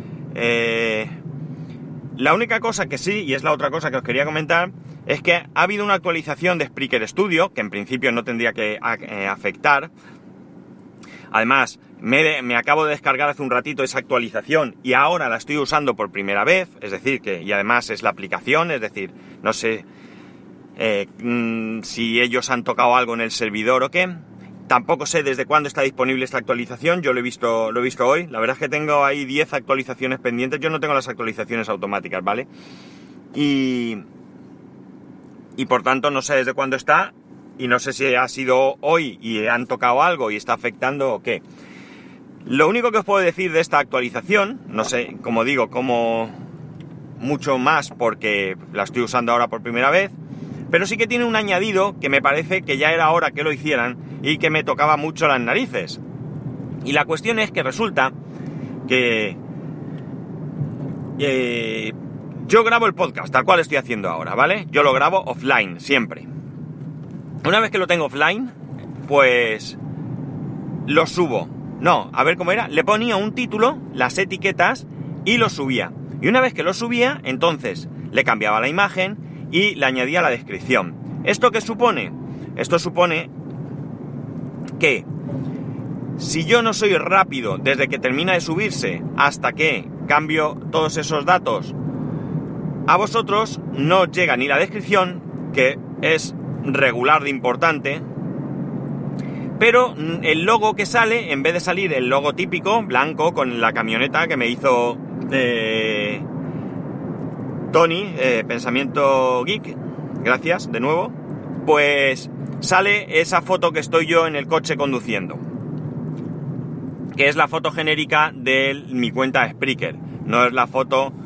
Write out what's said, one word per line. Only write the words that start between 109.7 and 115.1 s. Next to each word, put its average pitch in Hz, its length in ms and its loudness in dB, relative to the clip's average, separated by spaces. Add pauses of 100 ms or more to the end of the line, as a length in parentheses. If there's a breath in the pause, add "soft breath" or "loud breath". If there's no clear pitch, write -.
gracias 127 480 0
de 117 120 -2
nuevo, 170 320 0 (520)
pues 143 640 4 (300)
sale 196 640 4
esa 165 200 2
foto 175 300 2
que 156 80 -2
estoy 151 260 2
yo 165 220 4
en 156 80 -2
el 143 120 -4
coche 160 280 0
conduciendo, 120 640 -2 (1800)